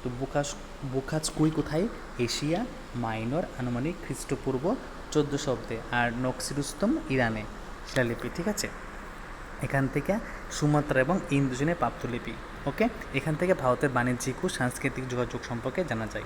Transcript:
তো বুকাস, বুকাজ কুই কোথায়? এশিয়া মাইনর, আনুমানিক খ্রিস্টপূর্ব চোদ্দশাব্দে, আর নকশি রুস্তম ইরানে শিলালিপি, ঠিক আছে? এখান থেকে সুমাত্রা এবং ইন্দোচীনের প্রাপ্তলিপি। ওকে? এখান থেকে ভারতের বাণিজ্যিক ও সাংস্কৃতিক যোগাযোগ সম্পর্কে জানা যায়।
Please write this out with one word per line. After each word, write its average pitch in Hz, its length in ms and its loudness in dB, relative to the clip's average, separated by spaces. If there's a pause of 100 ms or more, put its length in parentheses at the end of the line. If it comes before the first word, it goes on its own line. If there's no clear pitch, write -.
তো 127 60 -2 (100)
বুকাস, 143 340 0 (380)
বুকাজ 156 380 0
কুই 156 200 4
কোথায়? 156 380 2 (300)
এশিয়া 156 480 2 (300)
মাইনর, 117 460 0 (160)
আনুমানিক 127 360 0 (100)
খ্রিস্টপূর্ব 135 720 0 (360)
চোদ্দশাব্দে, 139 640 0 (120)
আর 120 220 4
নকশি 127 420 -2
রুস্তম 196 420 0 (140)
ইরানে 113 340 2 (440)
শিলালিপি, 120 480 0
ঠিক 175 120 0
আছে? 202 200 -2 (960)
এখান 135 260 2
থেকে 185 300 0 (340)
সুমাত্রা 147 480 4
এবং 160 200 4 (100)
ইন্দোচীনের 139 440 4
প্রাপ্তলিপি। 120 580 -2 (340)
ওকে? 214 220 2 (260)
এখান 151 200 2
থেকে 180 200 4
ভারতের 131 360 4
বাণিজ্যিক 123 540 2
ও 185 40 2
সাংস্কৃতিক 127 600 0
যোগাযোগ 123 400 -2
সম্পর্কে 127 360 -2
জানা 113 220 -2
যায়। 107 200 -6